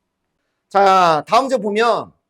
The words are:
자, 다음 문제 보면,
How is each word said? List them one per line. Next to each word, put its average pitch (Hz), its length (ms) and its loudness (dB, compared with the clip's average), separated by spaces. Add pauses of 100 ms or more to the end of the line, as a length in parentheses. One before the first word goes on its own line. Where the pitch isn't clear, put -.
(680)
자, 185 580 2
다음 240 180 0
문제 254 140 -4
보면, 208 540 -4 (180)